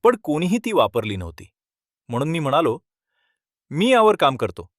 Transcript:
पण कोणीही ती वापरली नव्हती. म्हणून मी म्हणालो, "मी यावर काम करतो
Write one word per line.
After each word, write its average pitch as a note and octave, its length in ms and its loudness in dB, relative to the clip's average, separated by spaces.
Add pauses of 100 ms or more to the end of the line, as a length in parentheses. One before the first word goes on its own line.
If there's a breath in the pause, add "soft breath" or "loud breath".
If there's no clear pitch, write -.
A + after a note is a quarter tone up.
पण A#3+ 140 4
कोणीही E3+ 420 -2
ती A3 140 -4
वापरली G#2+ 440 0
नव्हती. F2+ 340 -14 (580)
म्हणून B2 200 -2
मी E3 100 -4
म्हणालो, D3 400 0 (920)
"मी G3 220 2
यावर A3 240 4
काम C3+ 200 0
करतो G#2 420 -8